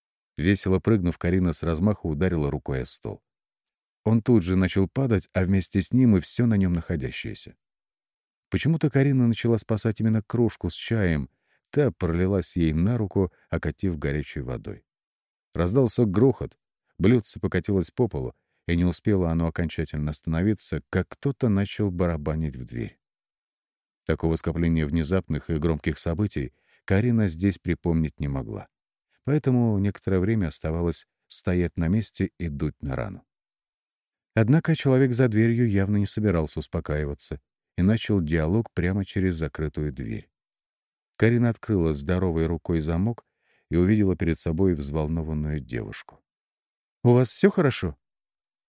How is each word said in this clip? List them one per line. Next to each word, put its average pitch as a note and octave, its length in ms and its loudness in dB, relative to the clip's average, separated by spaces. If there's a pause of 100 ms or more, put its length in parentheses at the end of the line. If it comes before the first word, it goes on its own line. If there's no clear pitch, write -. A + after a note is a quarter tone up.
(380)
Весело F#2+ 420 2
прыгнув, F#2 400 2
Карина F2 340 2
с - 80 -4
размаху E2 480 0
ударила D#2 400 0
рукой C2+ 320 -4
о A#1+ 40 -8
стол. - 360 -6 (880)
Он A2+ 140 4
тут A#2 200 4
же F#2 140 0
начал F#2+ 320 2
падать, A#2+ 460 0
а F#2+ 100 0
вместе F#2+ 380 2
с - 100 -2
ним A#2+ 240 6
и F2 60 4
все - 240 0
на A2+ 100 2
нем F#2+ 160 2
находящееся. - 880 -6 (920)
Почему-то D#3 400 0
Карина C3+ 380 4
начала A#2 300 2
спасать G#2+ 420 -2
именно A2 220 0
кружку A2+ 480 -2
с - 60 -2
чаем. F2 540 -2 (420)
Та C#3+ 200 2
пролилась F2+ 640 0
ей E2 160 2
на F#2 260 0
руку, G2 360 -2 (160)
окатив E2+ 480 -4
горячей D2 420 -4
водой. A#1+ 460 -10 (680)
Раздался A2+ 520 2
грохот, G#2 520 0 (400)
блюдце A2 440 2
покатилось F#2 500 -2
по B2 160 0
полу, C2 260 -6 (320)
и E2+ 120 0
не F2 80 2
успело F2+ 440 0
оно E2 180 0
окончательно D2+ 640 -4
остановиться, E2 800 -2
как F#2 200 -2
кто-то - 400 -2
начал G2+ 420 0
барабанить D#2+ 640 -2
в B1+ 80 -12
дверь. A#1 340 -10 (1080)
Такого E2 300 0
скопления E2 500 0
внезапных D#2 640 -2
и E2 80 0
громких D#2+ 400 -2
событий E2 560 -4 (320)
Карина A2 420 2
здесь F2+ 320 0
припомнить E2 640 -2
не C#2+ 80 -4
могла, C#2 400 -8 (560)
поэтому B2+ 540 2
некоторое G2 400 -2
время G2 280 0
оставалось E2 600 -4 (200)
стоять F2+ 500 -2
на E2 120 0
месте G#2 480 -2
и F2 100 -6
дуть D2 340 -6
на C2 140 -6
рану. B1 320 -8 (1120)
Однако C#3+ 360 2
человек C3 380 2
за B2 160 2
дверью A#2 380 2
явно G2 300 2
не G2+ 80 2
собирался F2 540 0
успокаиваться D2+ 840 -4 (340)
и F2+ 60 0
начал G#2 400 2
диалог E2 500 0
прямо F#2+ 320 -2
через F#2 300 -2
закрытую D2+ 580 -6
дверь. A1+ 380 -10 (840)
Карина A#2 340 4
открыла F2 460 0
здоровой E2 500 0
рукой E2 340 -2
замок E2+ 460 -2 (460)
и E2 60 0
увидела F#2+ 380 4
перед E2 220 0
собой F2+ 380 2
взволнованную D2+ 840 -4
девушку. A#1 640 -10 (800)
"У B2 100 6
вас B2 180 4
все - 180 4
хорошо?" — C3 480 0 (720)